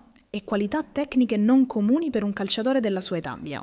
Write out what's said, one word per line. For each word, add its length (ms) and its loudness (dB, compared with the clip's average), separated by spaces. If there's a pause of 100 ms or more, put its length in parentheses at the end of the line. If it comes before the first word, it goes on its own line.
(280)
e 140 -8
qualità 400 -2
tecniche 540 0
non 300 6
comuni 440 2
per 140 -2
un 80 -2
calciatore 480 0
della 220 -2
sua 160 -4
età, 180 -8
mia 260 -10